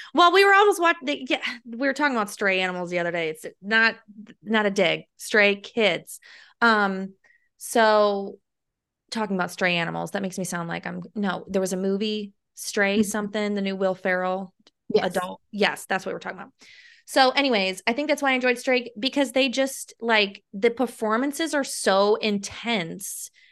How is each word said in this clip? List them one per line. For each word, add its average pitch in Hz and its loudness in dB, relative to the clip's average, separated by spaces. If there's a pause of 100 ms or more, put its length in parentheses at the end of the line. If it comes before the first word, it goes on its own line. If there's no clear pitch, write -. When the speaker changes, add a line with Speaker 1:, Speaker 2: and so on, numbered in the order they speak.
(140)
Speaker 1:
well, 349 6
we 392 8
were 403 6
almost 403 6
watching, 294 0
yeah, 285 -2 (240)
we 233 -4
were 269 0
talking 277 0
about 208 0
stray 190 0
animals 180 -4
the 180 -2
other 170 -2
day. 165 -4
It's 160 -12 (160)
not, 226 2 (460)
not 214 0
a 202 0
dig. 165 0 (120)
Stray 202 2
Kids. 196 -4 (400)
Um, 196 2 (420)
so 208 2 (720)
talking 208 -4
about 175 -2
stray 175 0
animals, 165 -4
that 196 -4
makes 185 -8
me 180 -4
sound 170 -6
like 170 -8
I'm, 175 -10 (120)
no, 196 -4
there 196 -2
was 185 -2
a 185 -2
movie, 202 -4 (220)
Stray 202 -2
Speaker 2:
Mm-hmm. 220 6
Speaker 1:
something, 208 -4
the 202 -2
new 190 -2
Will 190 0
Ferrell 185 -2 (420)
Speaker 2:
Yes. 185 2
Speaker 1:
adult. 185 -6 (100)
Yes, 185 -2
that's 190 -4
what 185 -6
we're 175 -8
talking 185 -12
about. - -16 (540)
So 262 4
anyways, 214 0
I 233 0
think 294 -4
that's 285 2
why 269 2
I - 2
enjoyed 247 0
Stray, 247 0
because 262 0
they 269 2
just, 269 -4
like, 208 0
the 214 2
performances 254 -2
are 277 0
so 202 2
intense 202 -4 (220)